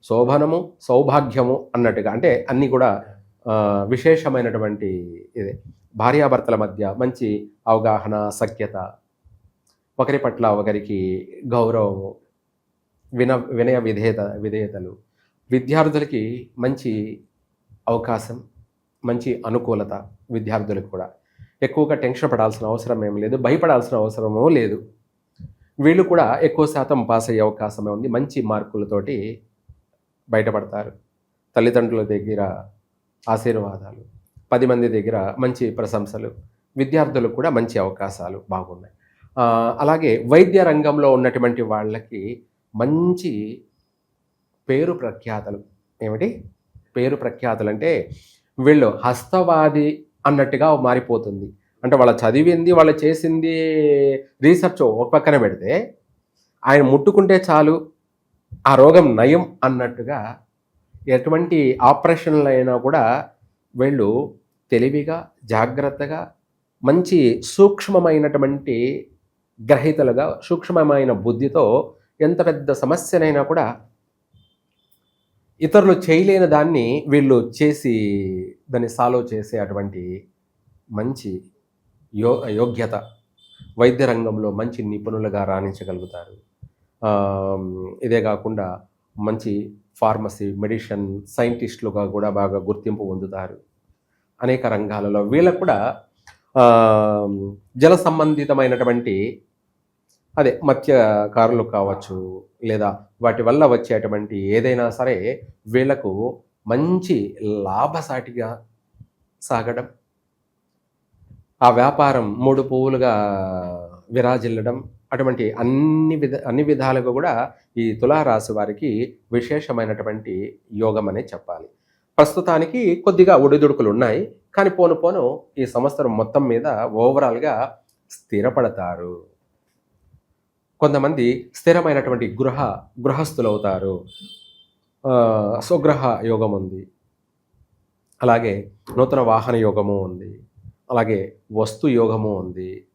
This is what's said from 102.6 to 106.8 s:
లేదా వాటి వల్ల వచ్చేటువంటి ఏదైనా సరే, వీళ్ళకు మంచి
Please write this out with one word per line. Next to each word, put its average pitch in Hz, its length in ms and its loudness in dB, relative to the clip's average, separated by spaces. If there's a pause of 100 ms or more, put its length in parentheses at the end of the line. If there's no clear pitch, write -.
లేదా 104 360 -2 (220)
వాటి 117 220 0
వల్ల 143 220 4
వచ్చేటువంటి 107 720 0
ఏదైనా 117 520 0
సరే, 120 580 -4 (200)
వీళ్ళకు 123 720 -2 (280)
మంచి 151 720 -2